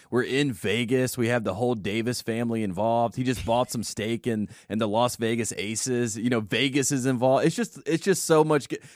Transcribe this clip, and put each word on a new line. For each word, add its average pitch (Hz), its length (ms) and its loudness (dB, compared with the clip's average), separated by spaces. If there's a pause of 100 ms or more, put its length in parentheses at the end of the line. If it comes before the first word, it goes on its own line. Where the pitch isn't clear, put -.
We're 117 140 2
in 135 280 0
Vegas. 120 640 0
We 117 120 2
have 120 160 0
the 98 100 -2
whole 123 200 0
Davis 113 460 -2
family 117 440 -2
involved. 110 520 0
He 131 80 -2
just 123 220 -2
bought 120 240 2
some 117 120 -4
stake 113 440 -4
in, 107 240 -2 (180)
in 104 80 -4
the 110 100 0
Las 117 300 2
Vegas 117 400 -2
Aces. 113 640 -2
You 117 100 0
know, 120 120 2
Vegas 127 520 0
is 131 140 0
involved." 131 400 4
It's 165 100 2
just, 226 300 -4
it's 160 180 0
just 190 200 2
so 156 200 6
much. 156 240 0
G-, 156 80 -6 (200)